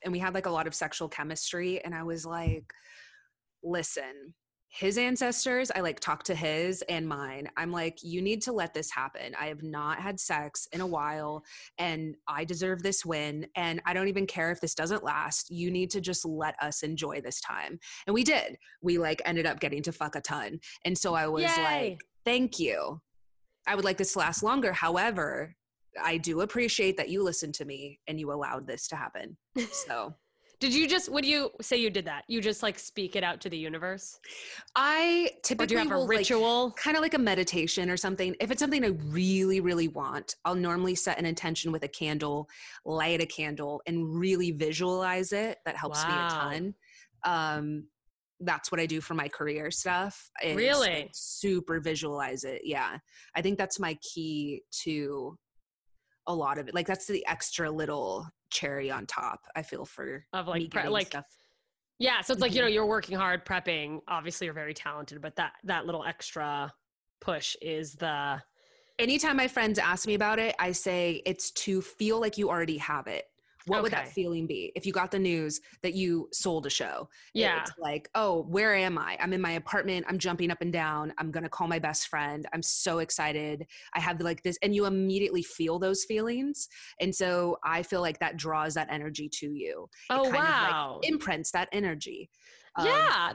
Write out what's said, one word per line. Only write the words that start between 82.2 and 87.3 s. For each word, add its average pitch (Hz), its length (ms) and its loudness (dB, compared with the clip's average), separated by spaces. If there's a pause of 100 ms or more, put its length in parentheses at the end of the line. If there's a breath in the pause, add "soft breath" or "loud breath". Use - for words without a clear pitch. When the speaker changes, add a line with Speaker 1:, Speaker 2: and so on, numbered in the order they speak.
Speaker 1:
I'm 165 100 -4
so - 360 2
excited. 151 640 0 (300 loud breath)
I 170 60 2
have, 165 200 0
like, 170 220 0
this," 175 200 0
and 208 120 4
you 202 120 4
immediately 190 580 2
feel 165 340 0
those 190 260 2
feelings. 240 640 -2 (320 loud breath)
And 185 140 2
so 175 500 2